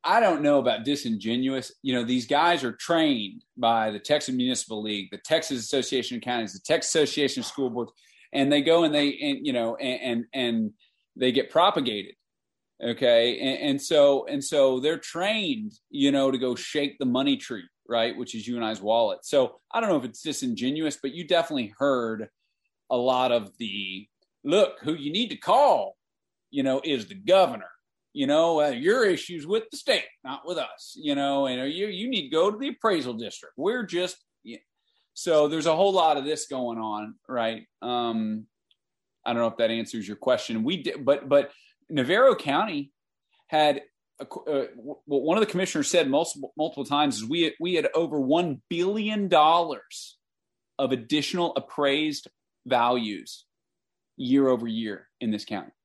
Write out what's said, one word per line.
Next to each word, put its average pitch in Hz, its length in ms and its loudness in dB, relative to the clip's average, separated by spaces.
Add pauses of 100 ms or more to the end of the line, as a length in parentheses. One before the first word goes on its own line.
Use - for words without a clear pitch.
I 196 140 6
don't 175 220 4
know 147 180 6
about 113 240 0
disingenuous. 123 880 -2 (100)
You 131 120 -2
know, 120 100 0
these 120 240 -2
guys 156 380 2
are 113 80 -2
trained 143 680 0 (140)
by 113 340 2
the 104 100 -6
Texas 143 360 -2
Municipal 123 460 -2
League, 104 300 -6
the 101 60 -14
Texas 151 420 -2
Association 123 580 -2
of 110 60 -10
Counties, 117 280 -4
the 95 80 -16
Texas - 340 -2
Association 143 460 0
of 117 60 -6
School 131 240 -4
Boards, 117 240 -6 (400)
and 139 180 2
they 147 100 4
go 165 220 6
and 151 100 2
they, 143 280 0
and, 143 260 -4
you 131 60 -2
know, 117 240 -2
and, 127 240 -6
and, 120 320 -4
and 117 380 -2 (440)
they 127 160 2
get 123 180 0
propagated. 143 680 0 (680)
Okay. 117 560 4
And, 135 300 -2
and 139 120 0
so, 143 460 4
and 139 160 -6
so 135 380 4
they're 151 160 0
trained, 165 720 -4 (180)
you 139 220 2
know, 135 200 4
to 131 60 -2
go 123 160 -2
shake 143 460 -6
the 139 60 -4
money 131 320 2
tree, 104 260 -12 (240)
right? 117 300 0
Which 123 180 -10
is 107 100 -10
you 120 120 -6
and 117 80 -2
I's 110 160 -4
wallet. 110 420 2
So 131 380 0 (100)
I 226 80 -2
don't 220 100 0
know 156 100 2
if 120 40 -6
it's 117 180 -12
disingenuous, 139 800 -4
but 139 120 -6
you 170 120 -10
definitely 151 540 -2
heard 117 480 0 (640)
a 127 80 0
lot 127 340 2
of 113 260 -2
the, 101 480 -8 (380)
"Look, 180 380 2
who 156 140 -4
you 147 180 -8
need 220 160 -2
to - 80 -10
call, 185 580 2 (560)
you 139 120 -2
know, 135 200 0
is 135 240 -2
the 101 80 -16
governor. 120 540 2 (460)
You 139 120 -2
know, 156 340 4
uh, 147 60 2
your 175 380 2
issues 170 420 -2
with 214 240 -2
the 277 60 -14
state, 214 260 0 (200)
not 131 220 -10
with 170 140 -6
us, - 360 -10
you 147 200 -4
know, 139 320 0
and 131 260 -4
you, 196 140 -4
you 202 200 -8
need 185 220 -4
to 151 60 -4
go 185 160 2
to 214 80 -10
the 277 80 -6
appraisal 165 480 -2
district. - 420 -14
We're 214 260 -2
just," 180 340 -4 (280)
y-, 113 140 -16 (560)
so 151 320 4
there's 156 180 -2
a 160 100 4
whole 196 180 4
lot 160 240 4
of 135 60 -4
this 147 220 -4
going 123 320 -6
on, 107 380 -8 (120)
right? 113 380 -4 (160)
Um, 113 640 -2 (800)
I 120 80 -2
don't 117 80 0
know 113 60 2
if 110 100 -4
that 113 140 2
answers 113 360 -6
your 104 100 -10
question. 120 460 0
We 156 200 -2
di-, 160 160 -6
but, 139 280 0
but 143 220 4 (400)
Navarro 185 460 4
County 143 560 -2 (560)
had 151 340 2 (380)
a 139 80 -12
qu-, - 200 -12
uh, 139 280 -2
w-, 127 300 -14
what 139 180 0
one 165 160 2
of 214 40 4
the 208 60 -2
commissioners 175 400 -2
said 160 180 2
multiple, 143 480 -2
multiple 151 300 -6
times 143 300 2
is 110 100 -8
we, 160 340 0
we 175 140 -2
had 151 220 0
over 156 240 0
one 151 500 0
billion 202 580 -2
dollars 160 920 2 (580)
of 131 140 0
additional 147 640 -2
appraised 143 720 -2 (400)
values 120 800 0 (720)
year 135 300 4
over 117 200 0
year 110 420 -6 (100)
in 113 120 -2
this 104 140 -4
county. 95 260 -8 (140)